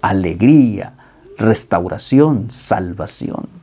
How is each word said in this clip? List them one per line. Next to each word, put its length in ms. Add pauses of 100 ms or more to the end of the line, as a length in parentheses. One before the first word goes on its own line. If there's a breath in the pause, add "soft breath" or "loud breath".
Alegría, 920 (440 soft breath)
restauración, 1120
salvación. 960 (140)